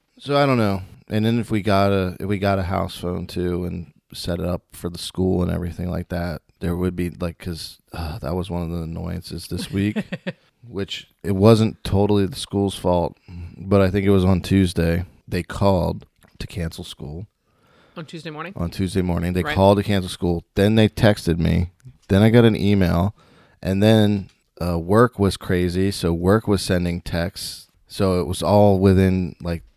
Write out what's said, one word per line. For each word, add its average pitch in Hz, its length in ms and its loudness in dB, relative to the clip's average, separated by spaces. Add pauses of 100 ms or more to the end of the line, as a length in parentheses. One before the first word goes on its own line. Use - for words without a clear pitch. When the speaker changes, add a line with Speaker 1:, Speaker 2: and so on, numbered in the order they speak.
(180)
Speaker 1:
So 139 200 -4
I 143 80 4
don't 135 120 2
know. 101 240 0 (280)
And 107 160 0
then 117 140 0
if 107 120 -6
we 107 100 0
got 98 300 2
a, 92 300 -2
if - 60 -8
we 101 120 -2
got 98 200 0
a 92 40 -2
house 90 340 -4
phone 90 300 -6
too 87 380 -4
and 87 260 -10 (220)
set 87 260 -6
it 85 60 -6
up 87 260 -6
for - 180 -10
the 87 100 -12
school 92 420 -2
and 87 100 -2
everything 87 380 -6
like 85 200 -8
that, 87 320 -8 (180)
there 87 180 -4
would 90 180 -2
be, 87 140 -4
like, 85 300 -8
'cause, - 400 -12 (140)
uh, 80 260 -8
that 76 160 -6
was 92 140 -6
one 87 140 -4
of 82 60 -6
the 85 140 -6
annoyances 85 640 -10
this 92 240 -8
week, 101 260 -2
Speaker 2:
<laughs> - 680 -12
Speaker 1:
which 98 400 -10 (160)
it - 120 -4
wasn't 107 480 4
totally 101 420 2
the - 120 -8
school's 101 380 -2
fault, 87 420 -2 (400)
but 98 240 2
I 92 80 4
think 98 160 0
it 101 60 4
was 95 120 6
on 92 180 4
Tuesday. 87 640 2 (220)
They 90 160 -6
called 87 600 0 (340)
to - 80 -12
cancel - 360 -8
school. 80 440 -14 (720)
Speaker 2:
On 170 80 -14
Tuesday 165 240 -14
morning? 160 260 -12
Speaker 1:
On 85 140 -6
Tuesday 95 320 -4
morning. 87 320 -2
They 90 100 0
Speaker 2:
Right. 147 120 -4
Speaker 1:
called 98 220 6
to 101 60 0
cancel 95 260 -2
school. 87 340 -4 (120)
Then 104 200 4
they 110 140 6
texted 101 480 2
me. 85 340 0 (360)
Then 98 140 4
I 113 80 6
got 117 160 6
an 110 100 4
email. 95 600 2 (460)
And 98 220 0
then, 104 460 4 (320)
uh, 87 180 -2
work 104 400 2
was 98 180 2
crazy, 90 540 0
so 85 220 -2
work 92 340 2
was 101 140 2
sending 87 400 -2
texts. - 640 -8 (200)
So 95 320 0
it 78 80 -2
was 90 140 -6
all 101 380 4
within, 92 600 4
like, 85 220 -6 (140)